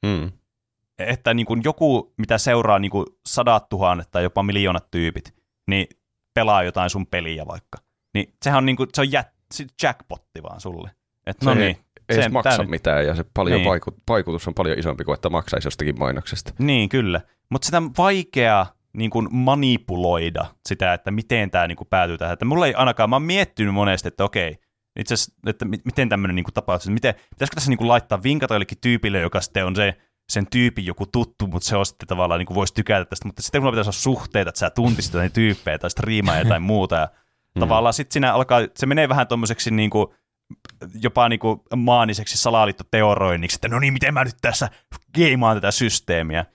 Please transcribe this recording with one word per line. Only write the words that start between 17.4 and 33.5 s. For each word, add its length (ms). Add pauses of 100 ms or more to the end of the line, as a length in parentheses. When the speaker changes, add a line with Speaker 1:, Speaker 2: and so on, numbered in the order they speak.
Speaker 2:
Mut 140
sitä 140
on 220
vaikea 680 (260)
niinku 380
manipuloida 1160 (220)
sitä, 260
että 160
miten 400
tää 160
niinku 180
päätyy 340
tähän. 140
Että 120
mulla 220
ei 80
ainakaan, 360
mä 60
oon 60
miettinyt 520
monesti, 340
että 160
okei, 340 (400)
itse 160
asiassa, 180 (140)
että 180
mi-, 200
miten 240
tämmönen 280
niinku 160
tapahtuu. 400
Miten, 220 (160)
pitäisikö 240
tässä 160
niinku 180
laittaa, 340
vinkata 320
jollekin 260
tyypille, 400
joka 200
sitten 260
on 100
se, 200 (320)
sen 220
tyypin 360
joku 200
tuttu, 400
mut 160
se 140
on 100
sitten 220
tavallaan 300
niinku 160
voisi 200
tykätä 300
tästä, 240
mutta 140
sitten 200